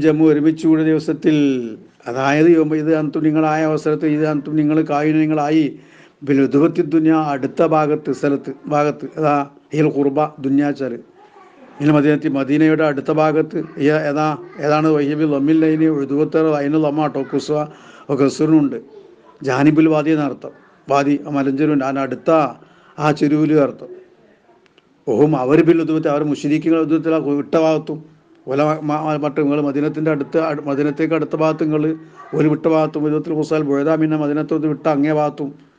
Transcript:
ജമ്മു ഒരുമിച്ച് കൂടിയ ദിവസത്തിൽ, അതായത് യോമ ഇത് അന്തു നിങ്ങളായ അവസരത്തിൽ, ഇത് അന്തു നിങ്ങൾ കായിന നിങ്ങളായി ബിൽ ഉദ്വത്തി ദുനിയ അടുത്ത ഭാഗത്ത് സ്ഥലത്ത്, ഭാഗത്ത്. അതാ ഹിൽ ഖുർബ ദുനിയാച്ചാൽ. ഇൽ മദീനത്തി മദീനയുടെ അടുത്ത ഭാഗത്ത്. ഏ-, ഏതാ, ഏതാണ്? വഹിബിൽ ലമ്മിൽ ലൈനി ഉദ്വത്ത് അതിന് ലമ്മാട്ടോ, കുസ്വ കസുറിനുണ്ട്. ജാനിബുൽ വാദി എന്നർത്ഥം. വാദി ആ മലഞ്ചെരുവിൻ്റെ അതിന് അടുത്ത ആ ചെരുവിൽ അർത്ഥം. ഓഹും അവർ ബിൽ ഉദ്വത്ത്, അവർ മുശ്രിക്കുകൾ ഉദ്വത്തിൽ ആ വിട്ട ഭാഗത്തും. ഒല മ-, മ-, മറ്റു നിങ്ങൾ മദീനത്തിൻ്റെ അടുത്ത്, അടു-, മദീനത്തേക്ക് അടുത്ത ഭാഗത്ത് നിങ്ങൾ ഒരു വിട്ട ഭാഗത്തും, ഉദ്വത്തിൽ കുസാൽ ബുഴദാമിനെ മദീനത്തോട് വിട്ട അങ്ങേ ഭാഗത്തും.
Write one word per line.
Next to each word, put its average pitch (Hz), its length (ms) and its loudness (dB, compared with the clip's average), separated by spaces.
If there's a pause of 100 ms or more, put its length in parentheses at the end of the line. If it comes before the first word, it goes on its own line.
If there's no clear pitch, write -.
ജമ്മു 156 260 4
ഒരുമിച്ച് 156 380 2
കൂടിയ 156 180 4
ദിവസത്തിൽ, 156 500 0 (720)
അതായത് 139 480 2
യോമ 156 160 2 (100)
ഇത് 151 80 -2 (120)
അന്തു 156 260 -4
നിങ്ങളായ 156 420 0
അവസരത്തിൽ, 156 480 0
ഇത് 156 140 0
അന്തു 147 180 -4 (100)
നിങ്ങൾ 151 180 2 (120)
കായിന 151 340 0
നിങ്ങളായി 151 420 2 (600)
ബിൽ 139 160 2
ഉദ്വത്തി 156 480 2
ദുനിയ 160 240 2 (160)
അടുത്ത 135 300 -4 (120)
ഭാഗത്ത് 151 440 0
സ്ഥലത്ത്, 139 340 -2 (220)
ഭാഗത്ത്. 147 320 -2 (120)
അതാ 151 160 0 (400)
ഹിൽ 151 220 0
ഖുർബ 139 240 0 (240)
ദുനിയാച്ചാൽ. 139 500 -2 (880)
ഇൽ 147 140 2
മദീനത്തി 151 420 2
മദീനയുടെ 156 540 2
അടുത്ത 139 280 -4
ഭാഗത്ത്. 156 380 0 (300)
ഏ-, 156 140 2 (100)
ഏതാ, 151 160 0 (380)
ഏതാണ്? 151 300 2
വഹിബിൽ 151 380 0
ലമ്മിൽ 147 300 2
ലൈനി 156 240 2 (140)
ഉദ്വത്ത് 147 440 0 (140)
അതിന് 147 260 0
ലമ്മാട്ടോ, 143 360 -2 (120)
കുസ്വ 151 240 -2 (640)
കസുറിനുണ്ട്. 143 580 2 (640)
ജാനിബുൽ 147 520 4
വാദി 151 220 0
എന്നർത്ഥം. 135 400 -6 (320)
വാദി 139 280 2 (100)
ആ 147 120 -6
മലഞ്ചെരുവിൻ്റെ 139 520 0
അതിന് 135 180 -4
അടുത്ത 127 240 -4 (680)
ആ 147 100 -2 (120)
ചെരുവിൽ 151 340 2 (140)
അർത്ഥം. - 240 -12 (1160)
ഓഹും 139 240 0 (120)
അവർ 143 240 2
ബിൽ 170 180 4
ഉദ്വത്ത്, 156 280 -2
അവർ 143 100 0 (100)
മുശ്രിക്കുകൾ 156 540 0
ഉദ്വത്തിൽ 160 300 0
ആ 151 40 -2 (200)
വിട്ട 143 140 -4 (120)
ഭാഗത്തും. 156 320 -2 (480)
ഒല 135 160 -2
മ-, 151 240 -2
മ-, 151 340 -4
മറ്റു 147 220 -4
നിങ്ങൾ 143 240 0
മദീനത്തിൻ്റെ 147 480 -2
അടുത്ത്, 143 240 -4 (100)
അടു-, 147 220 -6
മദീനത്തേക്ക് 147 480 -2
അടുത്ത 151 240 -4
ഭാഗത്ത് 156 240 0
നിങ്ങൾ 151 160 0 (540)
ഒരു 151 140 2
വിട്ട 156 220 -2
ഭാഗത്തും, 156 340 0
ഉദ്വത്തിൽ 156 300 -2
കുസാൽ 156 320 -2
ബുഴദാമിനെ 156 560 0
മദീനത്തോട് 151 480 -2
വിട്ട 151 120 -10 (100)
അങ്ങേ 151 260 0
ഭാഗത്തും. 147 280 -4 (300)